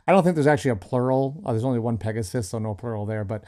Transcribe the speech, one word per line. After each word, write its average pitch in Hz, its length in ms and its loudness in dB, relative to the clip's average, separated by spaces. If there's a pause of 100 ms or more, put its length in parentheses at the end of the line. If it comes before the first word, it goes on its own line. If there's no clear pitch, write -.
I - 40 4
don't 185 120 8
think 175 120 4
there's 143 120 4
actually 143 240 4
a 117 40 2
plural. 131 720 -2
Uh, - 60 -2
there's 113 120 0
only 127 160 0
one 117 180 -2
Pegasus, 110 520 -4
so 117 100 -6
no 110 160 -4
plural 110 300 -6
there. 107 180 -4
But 104 240 -6